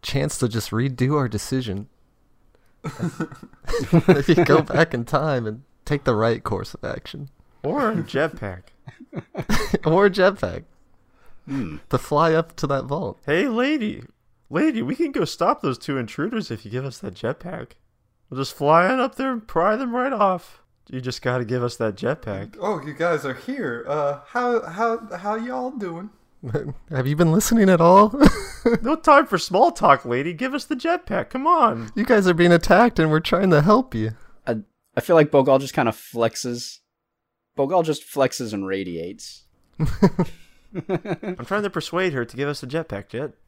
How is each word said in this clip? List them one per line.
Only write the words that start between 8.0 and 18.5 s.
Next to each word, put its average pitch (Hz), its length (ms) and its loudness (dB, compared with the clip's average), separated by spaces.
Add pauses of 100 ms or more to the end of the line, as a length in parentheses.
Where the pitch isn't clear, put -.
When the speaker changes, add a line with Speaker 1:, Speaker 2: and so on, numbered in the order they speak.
Speaker 1:
<laughs> - 720 -2
Or 175 200 4
a 202 40 6
jetpack. 185 540 0 (840)
Speaker 4:
Hmm. 156 320 -6 (120)
Speaker 1:
To 131 80 0
fly 160 360 2
up 165 240 -2
to 147 100 -4
that 135 180 -4
vault. 147 400 -8
Speaker 3:
Hey, 175 220 0
lady. 240 560 -2 (460)
Lady, 226 320 0
we 269 140 -4
can 311 180 -2
go 220 100 -2
stop - 380 -2
those 131 160 -4
two 139 200 -6
intruders 160 540 -6
if 110 140 -10
you 101 60 -14
give 127 140 -8
us 127 140 -12
that 92 160 -12
jetpack. - 560 -8 (580)
We'll 131 120 -8
just 139 120 -6